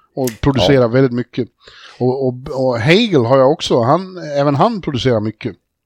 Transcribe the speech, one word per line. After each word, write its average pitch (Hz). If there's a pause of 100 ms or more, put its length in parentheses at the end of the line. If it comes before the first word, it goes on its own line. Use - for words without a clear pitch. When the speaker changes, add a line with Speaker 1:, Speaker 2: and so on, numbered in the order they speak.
(160)
Speaker 1:
och 131 (120)
producerar 139
Speaker 2:
Ja. 120
Speaker 1:
väldigt 127
mycket. 120 (500)
Och, 127
och, 123 (320)
och 120
Hagel 165
har 131
jag 131
också. 160
Han, 180 (220)
även 143
han 196
producerar 123
mycket. 110 (300)